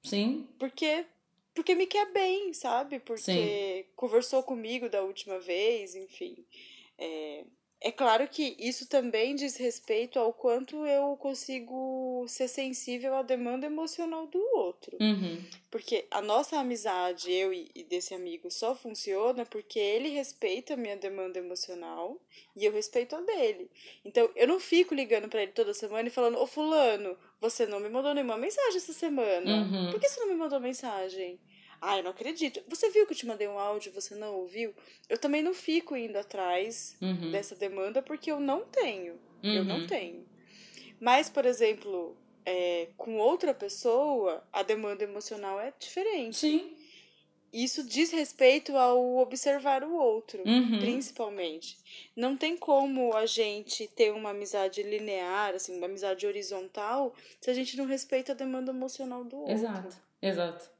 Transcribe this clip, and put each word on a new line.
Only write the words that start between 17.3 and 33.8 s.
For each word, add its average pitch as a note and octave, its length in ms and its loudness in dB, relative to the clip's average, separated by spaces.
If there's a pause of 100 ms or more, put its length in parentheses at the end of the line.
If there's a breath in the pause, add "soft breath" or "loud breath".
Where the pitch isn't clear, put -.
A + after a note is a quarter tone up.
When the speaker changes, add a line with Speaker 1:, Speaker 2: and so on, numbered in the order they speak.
Speaker 2:
eu F#3+ 220 2
e, E3+ 220 -8
e E3+ 80 -14
desse F3+ 320 -4
amigo, F3 340 -10
só A3+ 240 -2
funciona A3+ 720 -2
porque - 320 -8
ele A3 320 2
respeita B3+ 640 -4
a C4 40 -2
minha G#3 200 -4
demanda F#3+ 400 -6
emocional F3 840 -8 (360 soft breath)
e G3+ 100 -2
eu G#3 60 6
respeito A#3+ 440 -2
a E4+ 60 -6
dele. A#3+ 480 0 (340 loud breath)
Então, A#3 320 4
eu A#3+ 120 6
não F#4 120 4
fico F4 360 4
ligando A3 340 2
pra G#3+ 140 0
ele F#3+ 80 -4
toda G#3 220 2
semana A3 340 -4
e A#3+ 40 -4
falando, A#3+ 280 2
"Ô, C4 80 2
fulano, B3+ 680 2 (240 soft breath)
você A3+ 280 0
não G3+ 120 -4
me G#3+ 100 -4
mandou C4+ 260 0
nenhuma A#3+ 220 0
mensagem G4+ 400 0
essa E4+ 160 -6
semana. G#3+ 680 2
Speaker 1:
Uhum. F#3 280 -2
Speaker 2:
Por G#4+ 80 -2
que C#5 100 4
você B4 120 -4
não G#4 80 0
me F4+ 60 0
mandou D4 240 0
mensagem?" F#3+ 800 -6 (400 soft breath)
"Ah, G3 180 0
eu F3+ 60 -2
não F3+ 80 -4
acredito. D#4+ 560 -4
Você E4 220 2
viu G#4 160 8
que E4 80 -6
eu - 40 -6
te A#3 100 -8
mandei G#3 200 -2
um G3+ 120 -4
áudio G#3 320 -2